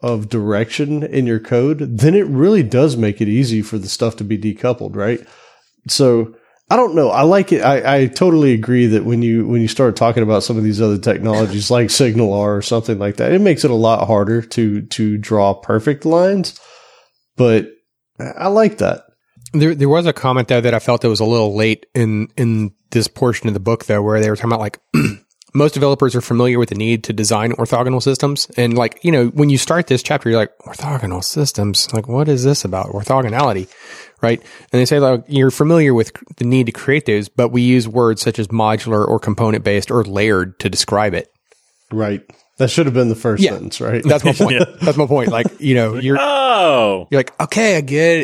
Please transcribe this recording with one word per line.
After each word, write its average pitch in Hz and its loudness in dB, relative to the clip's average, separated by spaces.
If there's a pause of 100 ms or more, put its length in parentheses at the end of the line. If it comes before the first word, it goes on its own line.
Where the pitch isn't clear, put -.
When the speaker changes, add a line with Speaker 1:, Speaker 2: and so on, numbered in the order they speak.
Speaker 1:
of 110 -4
direction 113 -2
in 131 -2
your 113 0
code, 135 0 (180)
then 147 4
it 202 2
really 156 2
does 127 2
make 107 0
it 107 0
easy 113 0
for 110 -6
the 95 -8
stuff 113 -4
to 110 -8
be 104 -4
decoupled, 107 -4
right? 110 -4 (640)
So, 120 2 (340)
I 202 4
don't 226 2
know. 139 4
I 110 2
like 185 4
it. 127 2
I, 135 2
I 131 4
totally 160 2
agree 120 2
that 107 2
when 117 0
you, 113 0
when 120 0
you 110 0
start 120 0
talking 117 0
about 107 2
some 113 -4
of 110 0
these 107 0
other 104 2
technologies 104 -2
<laughs> - -
like 120 2
Signal 113 2
R 104 0
or 101 -4
something 113 -2
like 101 -4
that, 120 0
it 185 4
makes 190 2
it 139 2
a 117 0
lot 113 2
harder 107 2
to, 107 -2
to 107 -4
draw 101 0
perfect 139 -2
lines. 175 0 (800)
But 113 2 (500)
I, 123 -10
I 160 -6
like 214 2
that. 92 -2 (500)
Speaker 2:
There, 156 2
there 139 0
was 165 2
a 151 0
comment, 127 0
though, 123 4
that 117 0
I 113 0
felt 120 -2
it 117 4
was 107 0
a 107 0
little 110 0
late 110 0 (100)
in, 110 -2
in 110 -2 (180)
this 113 0
portion 117 -2
of 104 -2
the 98 -4
book, 113 -4
though, 104 0
where 107 0
they 107 0
were 107 -2
talking 113 -4
about, 113 -2
like, 104 -10 (140)
<clears throat> - -6
most 147 2
developers 139 0
are 117 -2
familiar 123 0
with 117 2
the - -8
need 110 -2
to 120 -6
design 110 -2
orthogonal 123 -2
systems. 143 -2
And, 120 0
like, 117 -2
you 170 2
know, 123 2
when 147 2
you 135 2
start 165 -2
this 127 0
chapter, 143 -2
you're 113 2
like, - -4 (100)
"Orthogonal 110 -6
systems? 104 -2
Like, 110 -4
what 139 0
is 131 0
this 139 0
about 95 -6
orthogonality?" 107 -2 (520)
Right? 117 0
And - -4
they 131 2
say, 147 2
like, 131 2
"You're 135 2
familiar 151 2
with 113 0 (260)
the 120 -4
need 127 2
to 117 -6
create 147 -2
those, 104 -2
but 120 0
we 123 0
use 123 2
words 113 0
such - -4
as 104 -4
modular 110 0
or 113 0
component-based 104 -2
or 120 0
layered 98 -2
to 101 -4
describe 101 -2
it." 85 -6 (600)
Speaker 1:
Right. 107 -4 (340)
That 131 0
should 165 2
have 120 -2
been 123 2
the 113 0
first 104 -2
Speaker 2:
Yeah. - 2
Speaker 1:
sentence, 98 -10
right? 113 -4
Speaker 2:
That's 147 2
my 147 2
point. 165 0
Speaker 3:
<laughs> 123 0
Yeah. 175 2 (160)
Speaker 2:
That's 151 0
my 147 2
point. 123 0
Like, 117 -2 (140)
you 135 2
know, 113 2
Speaker 3:
Like, 127 -8
Speaker 2:
you're, 135 2
Speaker 3:
oh. 180 0
Speaker 2:
you're 139 2
like, - -6
"Okay, 202 0
I 151 -2
get 156 2